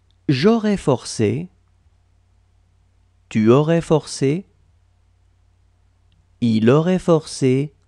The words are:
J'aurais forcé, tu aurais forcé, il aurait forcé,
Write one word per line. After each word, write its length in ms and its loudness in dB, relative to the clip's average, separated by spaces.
J'aurais 480 2
forcé, 720 -4
tu 220 2
aurais 320 2
forcé, 640 -4
il 280 2
aurait 300 2
forcé, 760 -2